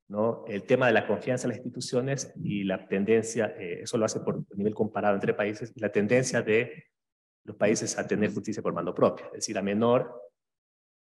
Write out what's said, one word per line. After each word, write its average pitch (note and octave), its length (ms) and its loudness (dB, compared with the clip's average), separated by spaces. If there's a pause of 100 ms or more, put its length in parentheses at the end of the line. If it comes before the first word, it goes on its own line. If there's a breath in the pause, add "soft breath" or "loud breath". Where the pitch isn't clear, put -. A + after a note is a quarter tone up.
¿no? A2 380 -2
el G2+ 160 -6
tema B2+ 240 4
de A#2 60 6
la G#2 120 4
confianza B2 420 0
en - 20 0
las A2+ 80 -4
instituciones B2+ 840 -4
y G2+ 220 -2
la F#2+ 240 -2
tendencia, A2 600 2 (120)
eh, F2 240 -8
eso - 160 -4
lo A2 60 2
hace - 160 -2
por - 240 -4 (120)
nivel G#2 180 0
comparado G#2 420 0
entre A2 180 0
países, G#2+ 400 -4
y - 60 -14
la G#2 100 0
tendencia B2 500 2
de A2+ 440 0 (600)
los - 120 -12
países G#2+ 420 2
a G2+ 80 -2
tener G2+ 260 2
justicia G#2 300 -6
por F#2 100 0
mando E2+ 220 -2
propio, - 320 2
es - 60 -14
decir, - 260 -6
a F#2 40 -2
menor A#2 600 2 (960)